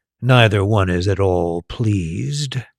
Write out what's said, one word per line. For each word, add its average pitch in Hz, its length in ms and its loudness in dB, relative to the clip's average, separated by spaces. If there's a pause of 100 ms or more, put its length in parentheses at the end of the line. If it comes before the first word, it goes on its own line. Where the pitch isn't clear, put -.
(200)
Neither 117 440 4
one 101 240 2
is 90 180 0
at 98 140 0
all 87 420 0
pleased. 113 960 -4 (220)